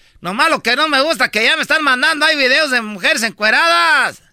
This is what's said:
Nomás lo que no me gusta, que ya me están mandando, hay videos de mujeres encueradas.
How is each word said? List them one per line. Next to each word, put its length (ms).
Nomás 300
lo 120
que 140
no 120
me 140
gusta, 280
que 140
ya 120
me 60
están 200
mandando, 440
hay 100
videos 340
de 100
mujeres 420
encueradas. 1000